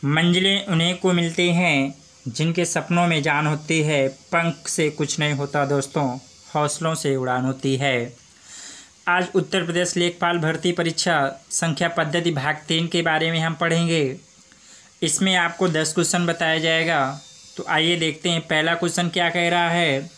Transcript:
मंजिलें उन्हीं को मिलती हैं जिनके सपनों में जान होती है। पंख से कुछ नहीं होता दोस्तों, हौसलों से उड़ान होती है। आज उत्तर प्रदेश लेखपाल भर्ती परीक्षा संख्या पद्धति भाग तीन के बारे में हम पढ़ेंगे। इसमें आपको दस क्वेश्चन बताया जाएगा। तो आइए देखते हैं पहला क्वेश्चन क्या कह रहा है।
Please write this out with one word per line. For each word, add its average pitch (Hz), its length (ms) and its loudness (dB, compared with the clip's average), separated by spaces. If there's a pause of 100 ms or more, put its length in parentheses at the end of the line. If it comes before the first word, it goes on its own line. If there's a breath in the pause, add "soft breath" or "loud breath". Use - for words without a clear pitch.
मंजिलें 175 640 2
उन्हीं 170 280 0
को 180 180 0
मिलती 175 380 0
हैं 151 440 2 (340)
जिनके 160 360 0
सपनों 170 420 0
में 160 160 0
जान 151 240 2
होती 156 360 0
है। 147 240 2 (220)
पंख 170 400 -2
से 156 220 0
कुछ 151 280 -4
नहीं 151 140 0
होता 143 340 0
दोस्तों, 139 400 0 (480)
हौसलों 156 400 0
से 143 220 0
उड़ान 127 280 -2
होती 131 320 0
है। 127 360 0 (960 loud breath)
आज 180 260 2
उत्तर 180 300 0
प्रदेश 175 320 -2
लेखपाल 175 420 0
भर्ती 160 340 0
परीक्षा 170 420 0 (360)
संख्या 170 400 -2
पद्धति 170 420 0
भाग 151 360 -2
तीन 165 200 0
के 170 140 0
बारे 165 280 2
में 165 100 0
हम 165 140 -2
पढ़ेंगे। 165 600 0 (880 loud breath)
इसमें 190 340 0
आपको 175 340 0
दस 156 220 0
क्वेश्चन 175 340 0
बताया 165 320 0
जाएगा। 160 600 0 (360)
तो - 120 -10
आइए 165 300 2
देखते 160 320 -2
हैं 165 120 0
पहला 160 320 0
क्वेश्चन 175 360 -2
क्या 170 200 0
कह 170 200 0
रहा 175 200 2
है। 165 480 0